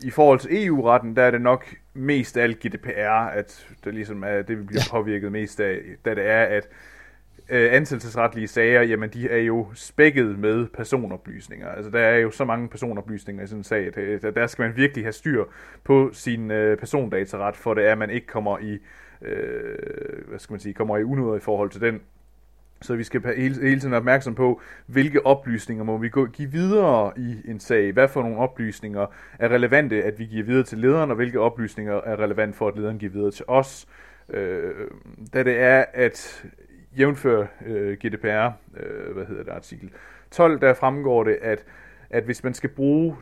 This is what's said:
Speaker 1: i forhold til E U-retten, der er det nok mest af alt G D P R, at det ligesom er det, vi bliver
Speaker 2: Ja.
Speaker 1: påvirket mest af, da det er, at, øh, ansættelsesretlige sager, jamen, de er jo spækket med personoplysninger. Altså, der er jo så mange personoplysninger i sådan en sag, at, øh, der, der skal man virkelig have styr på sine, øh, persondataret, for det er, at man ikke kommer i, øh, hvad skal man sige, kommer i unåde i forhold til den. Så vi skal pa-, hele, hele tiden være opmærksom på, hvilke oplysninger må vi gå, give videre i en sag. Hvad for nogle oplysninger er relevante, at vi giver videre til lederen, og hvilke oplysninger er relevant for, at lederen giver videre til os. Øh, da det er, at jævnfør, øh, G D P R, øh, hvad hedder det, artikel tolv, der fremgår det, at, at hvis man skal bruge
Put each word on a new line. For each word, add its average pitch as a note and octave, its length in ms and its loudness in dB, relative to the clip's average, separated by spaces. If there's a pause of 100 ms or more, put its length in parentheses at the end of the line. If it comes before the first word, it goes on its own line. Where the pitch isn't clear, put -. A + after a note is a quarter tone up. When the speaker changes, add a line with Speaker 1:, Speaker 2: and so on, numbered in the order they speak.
Speaker 1:
i C3 60 -6
forhold C#3+ 300 6
til G#3 280 -2
E F3 40 0
U-retten, A#2 440 4
der B2+ 80 6
er B2 80 6
det A#2+ 100 0
nok B2+ 240 2 (280)
mest C3+ 440 -2
af A#2+ 60 2
alt A#2 160 -2
G - 40 -12 (100)
D G#2 100 -10
P - 40 -10
R, A2 400 0
at - 380 -8 (180)
det G#2+ 100 -8
ligesom G#2+ 300 -10
er G2+ 180 -2
det, A2 180 -6
vi G#2 40 -10
bliver G#2 240 -2
Speaker 2:
Ja. - 100 -10
Speaker 1:
påvirket G#2 340 -2
mest G#2+ 280 -6
af, G2 180 0 (280)
da A2 100 0
det G2+ 140 -2
er, A2 140 4
at, G#2 240 0 (840)
øh, A#2 220 4
ansættelsesretlige A#2 720 0
sager, A#2+ 340 4
jamen, A2 320 0
de A#2+ 160 -6
er A#2 80 0
jo A2+ 360 0
spækket B2+ 640 4
med A2 280 0
personoplysninger. G2+ 1000 -8
Altså, G#2 240 -10
der A#2 80 0
er A2+ 180 6
jo A2+ 140 2
så C3+ 140 -4
mange A#2+ 220 -2
personoplysninger G#2 760 -10
i G2 40 -12
sådan G#2+ 120 -12
en G2+ 40 -12
sag, G2+ 240 -2
at, - 100 -8
øh, G2+ 240 -4
der, G#2+ 100 -4
der A#2 160 0
skal - 160 -4
man A2+ 120 -2
virkelig C3 300 0
have A2 80 -4
styr C3 300 -2 (400)
på C3+ 300 4
sine, A2+ 420 -4
øh, G#2+ 220 2
persondataret, G2+ 760 -4
for - 180 -2
det G#2+ 140 4
er, G#2+ 40 6
at A2 60 2
man G#2+ 120 -4
ikke A#2 180 -6
kommer G#2 320 -4
i, G#2 180 -8 (480)
øh, A#1 520 -8 (520)
hvad G#2 100 -14
skal - 140 -14
man G2+ 60 -10
sige, G2+ 140 -10
kommer G#2+ 240 -2
i G#2+ 60 0
unåde A#2+ 340 -2
i G2 40 -6
forhold G#2 280 -2
til G2+ 120 -12
den. A2+ 180 -2 (840)
Så B2 140 -4
vi A2+ 80 -4
skal B2 180 -4
pa-, B2 200 -4
hele, C3 200 0
hele C3+ 180 4
tiden C3+ 120 -4
være A#2+ 80 2
opmærksom B2 360 2
på, B2+ 260 2 (240)
hvilke C#3 400 2
oplysninger A#2+ 580 0
må A2 140 -2
vi A2+ 120 -4
gå, C3+ 160 2
give C3+ 260 -10
videre E3 680 4
i A#2+ 180 -6 (100)
en A2 140 -10
sag. G#2 320 2
Hvad B2+ 160 6
for C3+ 140 -2
nogle A2+ 160 -4
oplysninger G#2+ 680 -4 (340)
er A#2 100 2
relevante, A#2+ 540 4
at G#2 160 -4
vi A2+ 60 -8
giver A2 180 -6
videre B2+ 200 2
til A2+ 140 -6
lederen, C#3+ 320 2
og B2 60 -2
hvilke A#2+ 240 -2
oplysninger A2 540 -2
er G#2 260 -4
relevant G#2 360 -2
for, A2 120 -2
at G2+ 80 -4
lederen G#2+ 240 -6
giver G2+ 120 -8
videre G2+ 200 -2
til - 160 -16
os. C3+ 400 0 (460)
Øh, F#2 380 -4 (600)
da C3 100 0
det B2 160 2
er, B2+ 340 6
at - 500 -2 (540)
jævnfør, C3 480 4 (200)
øh, G2+ 320 -4
G - 40 -14
D A2 200 -4
P - 40 -8
R, G#2+ 260 0 (280)
øh, - 360 -10
hvad F#2+ 100 -8
hedder - 180 -10
det, - 80 -12
artikel - 380 -14 (420)
tolv, E3 300 4
der C3 120 8
fremgår C3 500 2
det, G#2 180 2
at, A2 220 -2 (460)
at A#2 140 -2
hvis A#2 200 -6
man B2+ 100 -4
skal - 160 -6
bruge D3 520 2